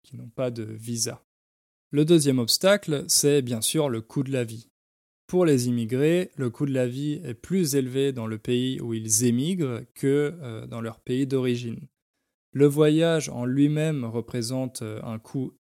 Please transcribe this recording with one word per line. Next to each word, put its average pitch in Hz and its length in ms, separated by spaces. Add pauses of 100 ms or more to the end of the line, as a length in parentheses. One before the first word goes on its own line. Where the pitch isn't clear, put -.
qui - 140
n'ont 123 120
pas 127 220
de 117 120
visa. 113 640 (640)
Le 143 140
deuxième 147 340
obstacle, 156 680
c'est 143 340
bien 120 180
sûr 147 280
le 113 120
coût 139 220
de 131 100
la 127 120
vie. 113 240 (580)
Pour 180 180
les 131 240
immigrés, 131 680
le 131 140
coût 147 160
de 139 60
la 127 140
vie 143 380
est 127 100
plus 170 400
élevé 135 380
dans 120 140
le 110 120
pays 123 420
où 120 120
ils 110 320
émigrent 127 580 (120)
que, 143 480
euh, 117 240
dans 120 140
leur 113 200
pays 131 260
d'origine. 123 640 (640)
Le 139 140
voyage 151 640
en 123 160
lui-même 147 580
représente, 120 800
euh, 107 200
un 113 160
coût - 420